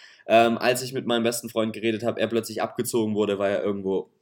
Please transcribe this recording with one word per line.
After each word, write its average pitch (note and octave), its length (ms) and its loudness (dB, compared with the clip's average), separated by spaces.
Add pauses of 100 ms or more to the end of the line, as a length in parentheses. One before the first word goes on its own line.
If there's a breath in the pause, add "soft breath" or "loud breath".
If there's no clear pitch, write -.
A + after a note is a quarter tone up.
(260 loud breath)
ähm, A#2 300 6
als B2+ 260 0
ich C3 120 -8
mit B2 120 -6
meinem A#2 160 0
besten A#2 280 -2
Freund A2 240 -2
geredet A2 280 -2
hab, A#2 160 -2
er G#2+ 100 0
plötzlich A2 340 -2
abgezogen A2 520 -2
wurde, G2+ 240 0
weil G2 180 0
er - 60 -2
irgendwo F#2+ 460 -2 (140)